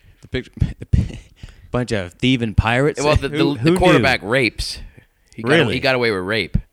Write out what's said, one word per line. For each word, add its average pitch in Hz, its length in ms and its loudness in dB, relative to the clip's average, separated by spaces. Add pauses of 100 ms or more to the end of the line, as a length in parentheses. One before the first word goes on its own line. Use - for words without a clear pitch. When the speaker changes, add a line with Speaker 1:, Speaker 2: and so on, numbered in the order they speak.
(220)
Speaker 1:
The - 60 -20
pic-, - 280 -10
<laughs> - 240 -4
the - 80 -16
pi-, - 320 0 (500)
bunch 123 240 -4
of 92 200 -6
thieving 117 420 0
pirates. 123 460 0
Speaker 2:
Well, 147 140 2
the, 139 140 -2
Speaker 1:
Who, 147 240 0
Speaker 2:
the, - 60 -8
Speaker 1:
who 147 140 2
Speaker 2:
the 185 40 2
quarterback 135 460 4
Speaker 1:
knew? 95 60 -6
Speaker 2:
rapes. 123 500 -2 (560)
He 113 80 -10
got, 117 80 -2
Speaker 1:
Really? 143 240 2
Speaker 2:
he - 40 -4
got 135 160 0
away 120 160 0
with 95 120 -2
rape. 98 340 -2 (160)